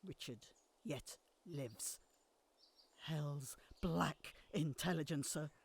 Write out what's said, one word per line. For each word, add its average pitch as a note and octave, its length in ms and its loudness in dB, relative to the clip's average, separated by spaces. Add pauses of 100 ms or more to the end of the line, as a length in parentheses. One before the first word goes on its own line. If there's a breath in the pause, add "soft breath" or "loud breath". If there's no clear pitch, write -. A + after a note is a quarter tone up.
Richard C3 420 -6 (380)
yet C#3+ 320 -4 (300)
lives. C3+ 540 -4 (1040)
Hell's D3 500 0 (240 loud breath)
black E3 540 2 (180 loud breath)
intelligencer. D#3 1000 2 (140)